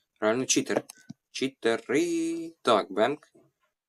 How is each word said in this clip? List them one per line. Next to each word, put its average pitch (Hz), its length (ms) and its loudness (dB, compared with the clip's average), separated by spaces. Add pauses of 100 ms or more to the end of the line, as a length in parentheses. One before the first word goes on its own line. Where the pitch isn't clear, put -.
(200)
Реально 117 260 2
читери. - 360 0 (480)
Читери. 165 1200 -2 (100)
Так, 101 300 2
бенк. 110 360 0 (600)